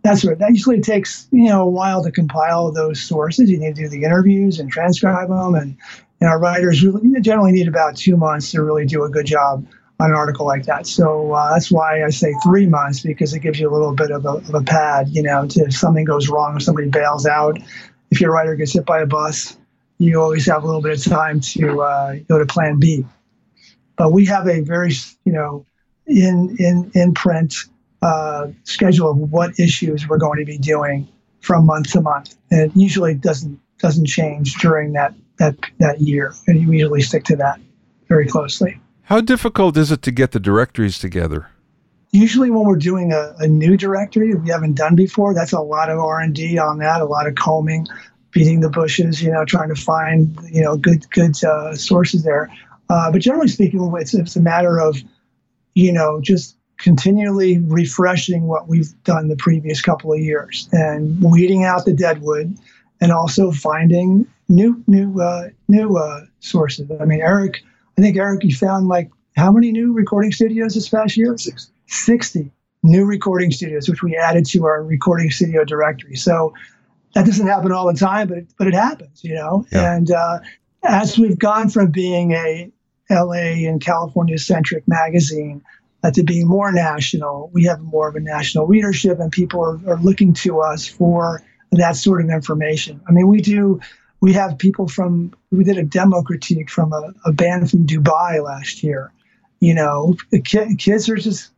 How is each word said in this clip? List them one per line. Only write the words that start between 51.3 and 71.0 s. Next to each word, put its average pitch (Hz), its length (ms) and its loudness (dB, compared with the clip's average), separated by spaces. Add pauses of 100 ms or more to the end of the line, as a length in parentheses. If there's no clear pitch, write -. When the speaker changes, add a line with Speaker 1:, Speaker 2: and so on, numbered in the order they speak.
Speaker 1:
uh, 156 320 -2
sources 175 480 0
there. 151 280 -2 (380)
Uh, 165 220 0
but 190 100 2
generally 285 260 2
speaking, 180 500 0
it's, 160 180 -6
it's 175 200 -2
a 170 60 2
matter 170 380 2
of, 156 180 0 (800)
you 180 180 4
know, 156 260 0
just 165 380 -2 (200)
continually 190 840 2
refreshing 170 880 0
what 160 200 -4
we've 160 240 0 (120)
done 160 240 -2
the 151 80 -2
previous 156 460 -2
couple 156 320 -2
of 156 60 -2
years 151 520 -6
and 156 500 -2
weeding 180 420 4
out 180 220 -2
the 180 80 2
dead 160 280 0
wood 151 360 -6 (440)
and 175 100 4
also 170 400 0
finding 170 720 2 (240)
new, 226 380 4
new, 196 340 2
uh, 175 280 -4 (180)
new, 208 280 4
uh, 151 260 -4 (180)
sources. 147 500 -4 (100)
I 151 60 -6
mean, 156 160 2
Eric, 190 400 0 (360)
I 190 40 4
think, 196 160 4
Eric, 196 260 -2
you 156 100 2
found, 190 340 -2
like, 175 220 0 (260)
how 175 160 4
many 233 200 6
new 233 220 0
recording 214 380 0
studios 226 440 -2
this 220 120 -4
past 220 300 -2